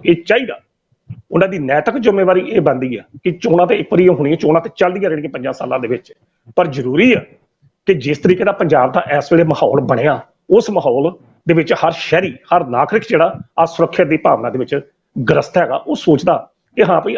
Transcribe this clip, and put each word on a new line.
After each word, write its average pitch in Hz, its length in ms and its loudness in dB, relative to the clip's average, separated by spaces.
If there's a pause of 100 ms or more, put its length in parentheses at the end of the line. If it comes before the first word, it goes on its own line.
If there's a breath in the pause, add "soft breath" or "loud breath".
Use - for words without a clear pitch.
ਇਹ 170 100 4 (120)
ਚਾਹੀਦਾ, 220 340 -2 (720)
ਉਹਨਾਂ 185 180 2
ਦੀ 185 100 -6
ਨੈਤਿਕ 151 400 -2
ਜ਼ਿੰਮੇਵਾਰੀ 196 420 2
ਇਹ 214 200 -2
ਬਣਦੀ 127 360 -2
ਆ 98 60 -10 (220)
ਕਿ 180 80 0
ਚੋਣਾਂ 175 340 2
ਤੇ 165 80 2
ਇੱਕ - 180 -4
ਵਾਰੀ 180 160 4
ਹੋਣੀਆਂ, 151 280 0
ਚੋਣਾਂ 160 240 2
ਤੇ 160 160 -10
ਚੱਲਦੀਆਂ 185 340 0
ਰਹਿਣਗੀਆਂ 147 200 -6
ਪੰਜਾਂ 135 220 -8
ਸਾਲਾਂ 127 260 -6
ਦੇ 120 100 -6
ਵਿੱਚ, 123 240 -6 (440)
ਪਰ 175 100 2
ਜ਼ਰੂਰੀ 139 460 0
ਆ 175 80 0 (680)
ਕਿ 190 80 4
ਜਿਸ 143 240 -4
ਤਰੀਕੇ 185 260 2
ਦਾ 202 80 0
ਪੰਜਾਬ 139 400 2
ਦਾ 175 120 -2 (140)
ਇਸ - 140 -2
ਵੇਲੇ 170 120 4
ਮਾਹੌਲ 147 360 0
ਬਣਿਆ, 131 400 0 (300)
ਉਸ 220 200 2
ਮਾਹੌਲ 147 400 0 (380)
ਦੇ 165 60 4
ਵਿੱਚ 160 180 0
ਹਰ 165 180 0
ਸ਼ਹਿਰੀ, 170 420 -2
ਹਰ 170 320 0
ਨਾਗਰਿਕ 135 440 0
ਜਿਹੜਾ 170 320 2 (180)
ਆ 165 60 4
ਸੁਰੱਖਿਆ 170 400 0
ਦੀ 156 120 -2
ਭਾਵਨਾ 120 340 0
ਦੇ 131 80 -6
ਵਿੱਚ 135 220 -4 (360)
ਗ੍ਰਸਤ 143 420 0
ਹੈਗਾ, 135 180 0
ਉਹ - 200 -4
ਸੋਚਦਾ 160 560 0 (240)
ਕਿ 226 80 4
ਹਾਂ 170 160 2
ਭਈ, - 180 -4